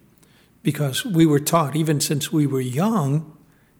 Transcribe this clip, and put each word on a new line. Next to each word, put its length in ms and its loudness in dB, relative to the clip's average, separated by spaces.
because 420 -2
we 200 4
were 160 4
taught, 360 0
even 240 0
since 320 -4
we 140 2
were 140 -2
young, 720 -2